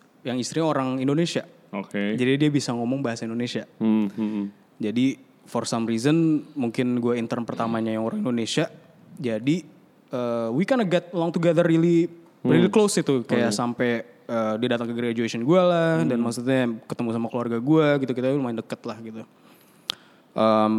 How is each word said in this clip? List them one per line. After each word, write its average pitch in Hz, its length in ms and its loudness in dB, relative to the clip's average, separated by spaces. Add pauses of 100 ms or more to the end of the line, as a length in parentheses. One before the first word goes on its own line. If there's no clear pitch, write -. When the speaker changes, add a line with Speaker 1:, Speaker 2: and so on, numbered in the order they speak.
(220)
Speaker 1:
yang 123 140 -4
istrinya 147 300 -2
orang 135 320 0
Indonesia. 143 440 0 (280)
Speaker 2:
Oke. 101 440 -4
Speaker 1:
Jadi 127 220 2
dia 151 140 2
bisa 139 200 0
ngomong 120 300 -2
bahasa 117 220 -4
Indonesia. 117 440 -6 (100)
Speaker 2:
Hmm, 110 320 2
hmm, 104 200 -4
hmm. 104 180 -4 (320)
Speaker 1:
Jadi 113 280 0 (380)
for 117 200 -4
some 113 200 -2
reason 117 320 2 (360)
mungkin 123 460 -2
gua 120 160 0
intern 120 280 -4
pertamanya 113 480 -4
yang 110 120 -2
orang 113 180 -4
Indonesia. 120 460 -2 (480)
Jadi, 123 480 -2 (460)
eh, 117 420 -4
we 135 120 0
kinda 247 220 0
get 170 260 -2
along 170 200 -2
together 170 320 2
really, 170 440 4 (340)
really 156 260 4
Speaker 2:
Hmm. 202 80 2
Speaker 1:
close 208 220 4
itu. 139 260 2
Kayak 120 260 0
Speaker 2:
Oke. 104 80 -2
Speaker 1:
sampai, 120 340 0 (340)
eh, 110 320 -2
dia 120 140 0
datang 120 160 -2
ke 120 80 -6
graduation 117 480 -2
gua 175 220 4
lah, 170 360 2
dan 143 160 0
Speaker 2:
Hmm. 117 80 0
Speaker 1:
maksudnya 123 360 0 (240)
ketemu - 280 -6
sama 117 160 -2
keluarga 120 300 -4
gua 147 380 4
gitu, 131 140 -2
kita 127 220 -2
lumayan 127 240 -2
deket 113 260 -8
lah 113 160 -10
gitu. 113 240 -14 (1120)
Em, 110 460 4